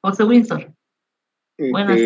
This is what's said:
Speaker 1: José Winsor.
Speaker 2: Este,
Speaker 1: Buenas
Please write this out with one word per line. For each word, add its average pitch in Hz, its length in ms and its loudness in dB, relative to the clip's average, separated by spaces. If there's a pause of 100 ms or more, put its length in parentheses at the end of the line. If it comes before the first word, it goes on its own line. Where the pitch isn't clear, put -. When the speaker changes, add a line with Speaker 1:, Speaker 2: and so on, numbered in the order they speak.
Speaker 1:
José 196 220 -2
Winsor. 226 500 0 (800)
Speaker 2:
Este, 135 140 -4
Speaker 1:
Buenas 156 360 -2